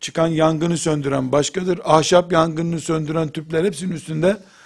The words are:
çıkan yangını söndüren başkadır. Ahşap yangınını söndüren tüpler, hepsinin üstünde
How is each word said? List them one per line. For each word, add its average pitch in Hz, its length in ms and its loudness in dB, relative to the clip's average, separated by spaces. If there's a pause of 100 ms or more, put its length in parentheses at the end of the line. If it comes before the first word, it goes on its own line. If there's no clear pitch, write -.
çıkan 165 220 0
yangını 160 520 2
söndüren 139 540 -2
başkadır. 175 520 0
Ahşap 175 480 4
yangınını 165 480 0
söndüren 160 480 -2
tüpler, 160 360 -4
hepsinin 180 280 -4
üstünde 160 440 -2 (300)